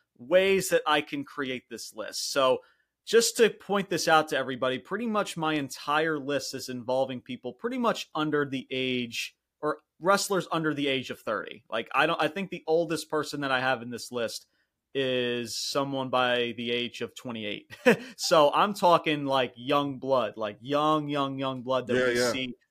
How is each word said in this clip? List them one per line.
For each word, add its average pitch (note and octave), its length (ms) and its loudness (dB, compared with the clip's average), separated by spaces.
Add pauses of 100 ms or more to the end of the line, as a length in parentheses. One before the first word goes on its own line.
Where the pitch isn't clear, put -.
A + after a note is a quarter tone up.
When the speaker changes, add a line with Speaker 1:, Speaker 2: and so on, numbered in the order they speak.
(180)
Speaker 1:
ways F#3 520 4
that E3 160 4
I D3+ 140 4
can D3+ 240 -6
create C3 460 -8
this - 260 -12
list. - 380 -8
So C3 240 4 (480)
just A3+ 320 4
to A3 120 8
point G3+ 400 -4
this E3+ 200 0
out D#3 200 6
to D3 80 0
everybody, C3 420 -2
pretty G#3+ 280 -6
much G#3 300 -2
my D#3 160 0
entire D3+ 680 0
list C3+ 340 -4
is B2 140 -8
involving B2+ 540 -2
people B2 320 -10
pretty B3 240 -6
much A3+ 360 0
under D3+ 300 0
the C3 260 -6
age, B2+ 680 -4 (240)
or D3+ 160 -2 (240)
wrestlers F#3+ 500 2
under D#3+ 220 0
the C#3+ 140 -2
age C3 220 -2
of A#2+ 120 -10
thirty. - 480 -6
Like, A#2 240 -4
I C#3 120 4
don't, E3 160 0
I D#3 60 2
think F#3 220 -6
the F3 180 -10
oldest D#3+ 420 0
person D3 320 -4
that C#3 100 -2
I B2+ 100 2
have C3 200 2
in A#2+ 100 -10
this A#2 200 -10
list A#2 340 -4 (480)
is B2 600 -2
someone C3+ 540 -2
by B2 480 2
the A#2+ 120 -6
age A#2+ 300 -2
of A#2 160 -8
twenty-eight. G#2+ 580 -10 (120)
<laughs> - 320 2
So D#3 360 4
I'm F#3+ 200 2
talking, D#3 520 2
like, C3+ 300 0
young C#3 440 -2
blood, B2 360 0
like, G#2 240 -6
young, D3 480 0
young, C#3 320 -2
young C3 220 -4
blood B2+ 260 0
that B2 80 2
Speaker 2:
Yeah, B2+ 120 2
Speaker 1:
we B2 120 2
Speaker 2:
yeah. B2 120 2
Speaker 1:
see B2+ 240 -4 (160)